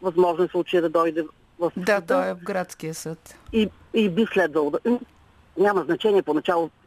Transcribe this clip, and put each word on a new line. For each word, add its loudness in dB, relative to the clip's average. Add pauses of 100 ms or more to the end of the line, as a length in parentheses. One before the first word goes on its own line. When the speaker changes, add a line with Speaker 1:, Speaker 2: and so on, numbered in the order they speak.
Speaker 1:
възможно 2
е 2
случая 0
да 0
дойде 0 (340)
в 0
Speaker 2:
Да, 0
Speaker 1:
съда. -4
Speaker 2:
той 0
е -6
в -12
градския -6
съд. -12 (180)
Speaker 1:
И, 2 (240)
и 2
би 2
следвало 0
да, -2 (800)
няма 2
значение, 2
поначало 0 (160)